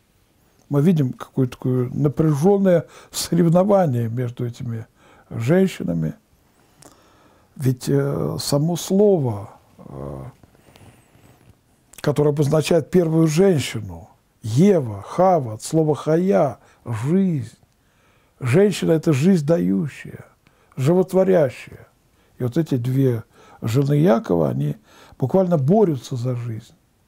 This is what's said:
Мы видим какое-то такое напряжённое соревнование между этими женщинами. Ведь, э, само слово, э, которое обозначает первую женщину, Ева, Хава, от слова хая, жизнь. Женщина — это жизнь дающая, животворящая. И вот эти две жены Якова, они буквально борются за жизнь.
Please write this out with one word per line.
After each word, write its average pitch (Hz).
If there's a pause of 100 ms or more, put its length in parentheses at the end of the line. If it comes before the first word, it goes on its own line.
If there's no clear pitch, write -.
(720)
Мы 143
видим 147
какое-то -
такое 127
напряжённое 160 (240)
соревнование 170
между 120
этими 117 (420)
женщинами. 117 (1400)
Ведь, 131
э, 143
само 160
слово, 160 (280)
э, 71 (1800)
которое 147
обозначает 151
первую 165
женщину, 127 (340)
Ева, 123
Хава, 165
от 110
слова 156
хая, 165 (260)
жизнь. 143 (840)
Женщина — 170
это 160
жизнь 156
дающая, 175 (520)
животворящая. 180 (500)
И 127
вот 120
эти 160
две 127 (360)
жены 139
Якова, 147
они 147 (420)
буквально 175
борются 151
за 123
жизнь. 117 (340)